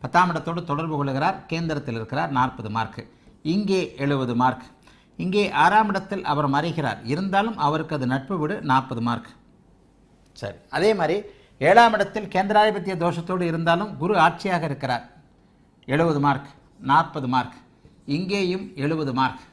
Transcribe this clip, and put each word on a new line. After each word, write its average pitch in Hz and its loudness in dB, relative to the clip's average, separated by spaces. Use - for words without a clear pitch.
பத்தாம் 175 4
இடத்தோடு 165 -4
தொடர்பு 156 -2
கொள்கிறார், 143 0
கேந்திரத்தில் 156 -4
இருக்கிறார், 143 -4
நாற்பது 123 -2
மார்க். - -6
இங்கே 196 0
எழுபது 131 0
மார்க். 123 2
இங்கே 190 0
ஆறாம் 208 4
இடத்தில் 196 -6
அவர் 143 2
மறைகிறார், 147 -2
இருந்தாலும் 196 0
அவருக்கு 156 -2
அது 127 -2
நட்பு 139 -4
வீடு, 160 -2
நாற்பது 127 0
மார்க். 120 -6
சரி, 101 -10
அதே 175 2
மாதிரி 160 0
ஏழாம் 220 8
இடத்தில் 202 -2
கேந்திராதிபத்திய 202 2
தோஷத்தோடு 170 -2
இருந்தாலும் 170 0
குரு 175 0
ஆட்சியாக 165 0
இருக்கிறார், 127 -4
எழுபது 151 2
மார்க், 139 2
நாற்பது 156 2
மார்க். 123 -2
இங்கேயும் 190 -2
எழுபது 147 -2
மார்க். 131 0